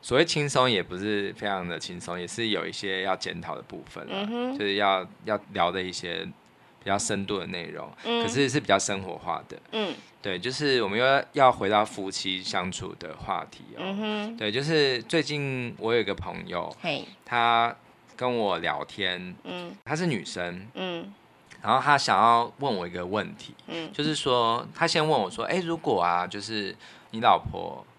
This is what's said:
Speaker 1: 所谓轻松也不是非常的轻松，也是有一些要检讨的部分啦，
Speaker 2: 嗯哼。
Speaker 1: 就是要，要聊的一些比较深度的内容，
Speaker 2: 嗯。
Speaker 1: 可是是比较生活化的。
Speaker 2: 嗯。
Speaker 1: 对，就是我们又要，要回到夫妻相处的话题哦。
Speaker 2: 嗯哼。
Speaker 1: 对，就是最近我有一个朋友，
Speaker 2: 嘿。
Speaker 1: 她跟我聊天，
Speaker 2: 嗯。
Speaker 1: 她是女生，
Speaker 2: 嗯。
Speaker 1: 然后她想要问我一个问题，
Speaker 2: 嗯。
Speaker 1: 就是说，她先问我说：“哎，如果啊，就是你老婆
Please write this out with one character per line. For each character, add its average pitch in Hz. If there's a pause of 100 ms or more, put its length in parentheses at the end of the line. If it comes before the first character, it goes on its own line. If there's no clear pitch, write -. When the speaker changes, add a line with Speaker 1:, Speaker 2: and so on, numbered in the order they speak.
Speaker 1:
所 123
谓 165
轻 151
松 131
也 98
不 87
是 101
非 107
常 95
的 82
轻 87
松， 87
也 87
是 113
有 87
一 90
些 95
要 95
检 87
讨 82
的 -
部 -
分 -
啦， -
Speaker 2:
嗯 202
哼。 247
Speaker 1:
就 175
是 101
要， 92 (200)
要 107 (140)
聊 90
的 92
一 92
些 87
比 -
较 98
深 98
度 101
的 85
内 87
容， 80 (140)
Speaker 2:
嗯。 233
Speaker 1:
可 214
是 139
是 131
比 110
较 98
生 98
活 87
化 78
的。 - (140)
Speaker 2:
嗯。 208 (300)
Speaker 1:
对， 95
就 104
是 131
我 101
们 98
又 123
要， 135
要 131
回 101
到 104
夫 98
妻 92
相 92
处 90
的 82
话 87
题 - (120)
哦。 -
Speaker 2:
嗯 190
哼。 214
Speaker 1:
对， 107
就 123
是 143
最 160
近 135
我 113
有 120
一 107
个 98
朋 90
友， 87
Speaker 2:
嘿。 160 (220)
Speaker 1:
她 117 (400)
跟 123
我 98
聊 76
天， 92
Speaker 2:
嗯。 180
Speaker 1:
她 139
是 175
女 117
生， 90
Speaker 2:
嗯。 185 (500)
Speaker 1:
然 -
后 131
她 143
想 110
要 117
问 135
我 87
一 87
个 90
问 92
题， - (120)
Speaker 2:
嗯。 165
Speaker 1:
就 147
是 151
说， 123 (100)
她 165
先 160
问 151
我 95
说 113
：“哎， 185
如 165
果 123
啊， 87
就 101
是 104 (360)
你 113
老 101
婆 87 (140)